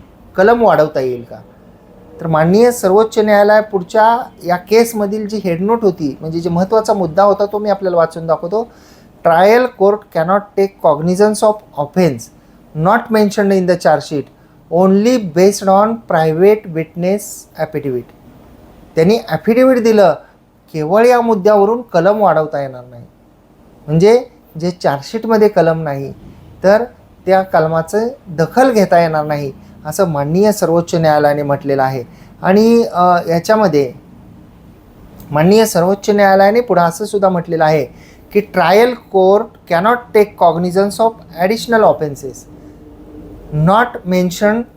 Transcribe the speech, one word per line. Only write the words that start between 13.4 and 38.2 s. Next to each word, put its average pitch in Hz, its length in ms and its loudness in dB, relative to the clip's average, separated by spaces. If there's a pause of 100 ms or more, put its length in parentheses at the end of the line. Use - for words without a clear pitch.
in 190 160 0
the 175 100 0
charge 151 360 -2
sheet 139 140 -6 (480)
only 196 420 2 (200)
based 196 320 2
on 202 260 2 (160)
private 175 640 0
witness 180 460 -4 (400)
affidavit." 139 420 -6 (920)
त्यांनी 185 220 2 (100)
ॲफिडेव्हिट 240 540 2
दिलं, 214 320 4 (600)
केवळ 165 320 0
या 240 140 4
मुद्द्यावरून 214 600 0
कलम 196 380 0
वाढवता 156 420 0
येणार 127 280 -12
नाही, 120 140 -20 (840)
म्हणजे 202 400 2 (340)
जे 175 100 -6
चार्जशीटमध्ये 208 800 -2
कलम 165 340 0
नाही, 139 300 -8 (520)
तर 208 200 2 (420)
त्या 190 160 2
कलमाचं 165 640 -2 (180)
दखल 190 460 0
घेता 185 280 2
येणार 156 240 -2
नाही, 147 280 -6 (340)
असं 175 220 -2
माननीय 160 440 0
सर्वोच्च 170 420 -2
न्यायालयाने 151 480 2
म्हटलेलं 139 400 -2
आहे. 131 220 -4 (380)
आणि, 220 500 4
अ, 175 100 -2 (260)
याच्यामध्ये 165 640 0 (1400)
माननीय 185 340 4
सर्वोच्च 196 460 0
न्यायालयाने 202 500 4
पुढं 190 220 0
असं 170 220 -2
सुद्धा 202 240 0
म्हटलेलं 170 360 -2
आहे 156 200 0 (480)